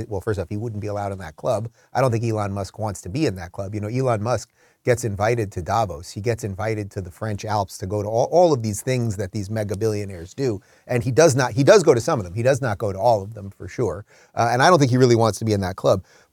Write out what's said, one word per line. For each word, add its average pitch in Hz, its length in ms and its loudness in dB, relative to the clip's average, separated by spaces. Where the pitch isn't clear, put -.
well, 104 120 -6
first 98 200 -4
off, 92 100 -8
he 104 80 -6
wouldn't 104 240 -8
be 101 60 -8
allowed 101 240 -6
in 95 80 -10
that 85 160 -14
club. 110 340 -4
I - 80 0
don't 131 100 4
think 113 120 0
Elon 107 300 -2
Musk 101 260 -8
wants 107 220 -8
to - 80 -12
be 139 180 -2
in 101 80 -2
that 87 160 -12
club. 98 240 -10
You 101 60 -6
know, 107 60 -6
Elon 120 360 -2
Musk 117 280 -4
gets 120 180 0
invited 107 480 -2
to - 120 -8
Davos. 92 480 -4
He 107 100 -10
gets 113 220 -2
invited 104 480 -6
to 101 100 -8
the 85 80 -12
French 107 340 -8
Alps 104 360 -2
to 98 80 -8
go 104 160 -2
to 98 40 -6
all, 113 240 0
all 170 220 6
of 123 80 0
these 107 220 -4
things 120 340 -2
that 98 140 -6
these 104 180 -6
mega 107 260 -4
billionaires 101 600 -4
do. 123 260 -2
And 123 180 0
he 123 80 -2
does 151 240 6
not, 123 180 0
he 101 100 2
does 190 180 8
go 151 140 6
to 117 40 2
some 147 200 0
of 101 40 -4
them. 87 120 -12
He 117 80 -2
does 131 180 2
not 113 160 -2
go 104 160 -4
to 95 60 -8
all 110 240 2
of 104 100 -12
them, 98 160 -14
for 98 180 -16
sure. 98 380 -6
Uh, 117 160 2
and 123 100 2
I 156 80 6
don't 180 80 8
think 139 140 4
he 127 60 4
really 127 180 6
wants 110 240 2
to 117 60 -6
be 107 80 2
in 101 80 2
that 92 140 -4
club. 110 300 0